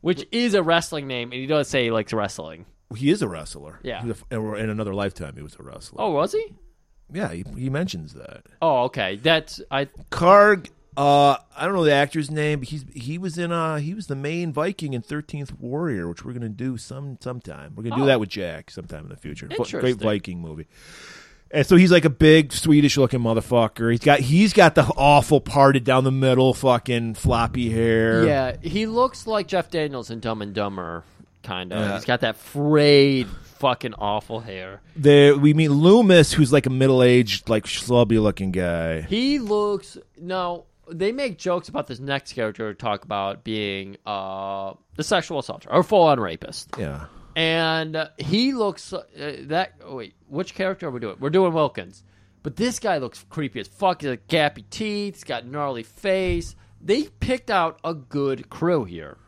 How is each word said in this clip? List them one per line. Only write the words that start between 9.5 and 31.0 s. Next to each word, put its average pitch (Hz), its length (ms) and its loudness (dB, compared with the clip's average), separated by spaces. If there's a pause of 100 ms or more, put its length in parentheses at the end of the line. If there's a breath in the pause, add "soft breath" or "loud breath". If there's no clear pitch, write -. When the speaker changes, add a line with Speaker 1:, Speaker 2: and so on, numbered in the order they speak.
Speaker 1:
I 139 180 -4 (220)
Speaker 2:
Karg, 202 580 6 (280)
uh, 143 400 6 (200)
I 143 80 -6
don't 185 100 -2
know 175 100 0
the 151 80 4
actor's 143 380 0
name, 151 280 -4
but 127 100 -12
he's, 151 240 -12
he 135 240 -10
was 175 220 -8
in, 170 140 -4
uh, 160 240 -2
he 147 180 -6
was 214 140 -12
the 139 80 -6
main 160 360 -6
Viking 151 400 -6
in 123 100 -6
Thirteenth 147 560 -10
Warrior, 123 500 -6
which 85 160 -12
we're 123 100 -12
gonna 117 160 -8
do 123 260 -8
some, 131 440 -14
sometime. 82 560 -14
We're 107 80 -14
gonna 117 120 -6
do 131 60 -2
Speaker 1:
Oh. 139 40 2
Speaker 2:
that - 140 4
with 104 80 -6
Jack 85 440 -10
sometime 78 320 -16
in - 40 -18
the - 80 -18
future. - 300 -14
Fu-, - 80 -14
Speaker 1:
Interesting. - 260 -6
Speaker 2:
great 127 180 0
Viking 98 420 -4
movie. 80 260 -14 (880 loud breath)
And 147 120 2
so 185 100 8
he's, 175 160 8
like, 165 140 6
a 160 40 4
big 156 400 6
Swedish-looking 143 680 4
motherfucker. 113 680 0
He's 117 100 0
got, 143 200 4
he's 165 340 4
got 175 200 8
the 151 100 6 (120)
awful 143 420 6
parted 135 460 4
down 131 180 2
the 131 80 2
middle 131 440 4
fucking 117 580 0
floppy 117 560 -2
hair. 113 580 2
Speaker 1:
Yeah, 135 360 0
he 185 240 -4
looks 240 400 -2
like 208 220 -4
Jeff 180 220 -2
Daniels 143 400 -6
in 113 100 -10
Dumb 110 200 -6
and 101 140 -10
Dumber, 92 500 -6 (380 soft breath)